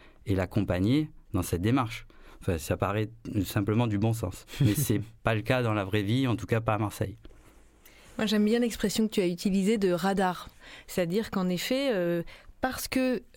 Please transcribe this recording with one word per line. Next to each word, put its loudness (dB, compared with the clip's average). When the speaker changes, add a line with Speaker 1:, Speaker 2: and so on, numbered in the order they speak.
Speaker 1:
et 0
l'accompagner 2
dans 0
cette -2
démarche. 0
Enfin, -2
ça -2
paraît 0
simplement 2
du 0
bon 2
sens. -6
Mais 4
c'est 2
Speaker 2:
<laughs> -20
Speaker 1:
pas 2
le 0
cas 2
dans 0
la 0
vraie 0
vie, 2
en 2
tout -8
cas 2
pas 0
à 0
Marseille. -4
Speaker 3:
Moi, 0
j'aime 4
bien 4
l'expression 0
que -10
tu 2
as 2
utilisée 2
de 2
radar. 0
C'est-à-dire -2
qu'en 0
effet, 0
euh, 0
parce -4
que, 0